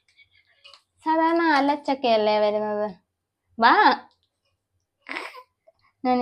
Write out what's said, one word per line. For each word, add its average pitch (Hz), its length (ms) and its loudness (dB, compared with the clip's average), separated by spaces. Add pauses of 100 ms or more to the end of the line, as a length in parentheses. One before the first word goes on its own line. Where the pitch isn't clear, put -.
(1040)
സാധാരണ 330 380 0 (140)
അലച്ചൊക്കെയല്ലേ 269 760 0 (120)
വരുന്നത്? 208 420 -2 (760)
വാ, 247 80 6 (2250)
ഞാൻ 254 160 0